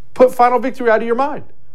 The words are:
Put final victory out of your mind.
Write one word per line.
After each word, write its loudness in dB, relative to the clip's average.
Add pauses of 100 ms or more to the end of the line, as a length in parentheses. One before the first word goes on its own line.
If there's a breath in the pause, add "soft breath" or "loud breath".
(140)
Put 4
final 2
victory -2
out 4
of -4
your 0
mind. -2 (280)